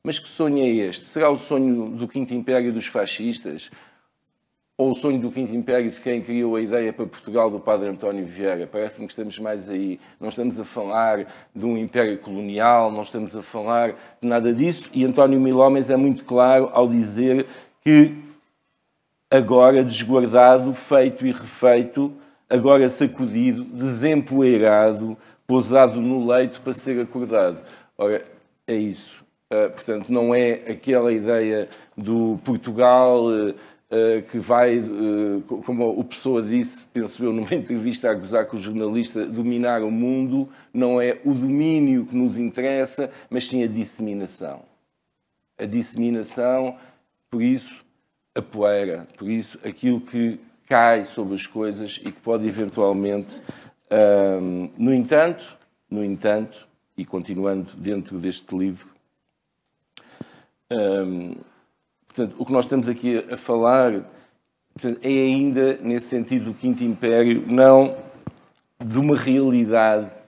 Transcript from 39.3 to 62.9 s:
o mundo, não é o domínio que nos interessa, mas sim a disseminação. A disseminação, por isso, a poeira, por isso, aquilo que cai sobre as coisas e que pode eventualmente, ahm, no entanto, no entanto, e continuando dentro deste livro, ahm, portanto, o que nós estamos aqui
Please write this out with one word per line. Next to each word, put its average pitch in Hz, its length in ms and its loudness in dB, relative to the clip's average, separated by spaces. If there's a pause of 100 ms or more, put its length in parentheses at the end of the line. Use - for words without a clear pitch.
o 110 80 -4
mundo, 131 580 -2 (240)
não 123 280 0
é 123 220 -2
o 143 100 0
domínio 139 720 0
que 123 100 -10
nos 123 220 0
interessa, 131 720 -4 (200)
mas 123 180 -6
sim 127 160 -2
a 110 40 -2
disseminação. 101 960 -8 (960)
A 110 80 -8
disseminação, 120 1120 -4 (560)
por 117 100 -4
isso, - 460 -2 (500)
a 120 40 -6
poeira, 101 680 -2 (100)
por 98 100 -12
isso, 113 380 -6
aquilo 120 340 -2
que 117 400 -4 (280)
cai 117 380 4
sobre 98 280 -6
as 95 140 -8
coisas 107 560 -8
e 101 80 -10
que - 100 -20
pode 113 260 -2
eventualmente, 101 920 -2 (480)
ahm, 98 880 2
no 123 160 2
entanto, 151 640 0 (320)
no 104 140 -6
entanto, 104 640 -4 (280)
e 92 80 -10
continuando 95 720 -6
dentro 95 440 -8
deste 90 360 -10
livro, 92 340 -6 (1800)
ahm, 95 640 -2 (760)
portanto, 110 300 -6
o 127 80 -8
que 127 60 -8
nós 127 140 2
estamos 127 220 -2
aqui 120 300 -2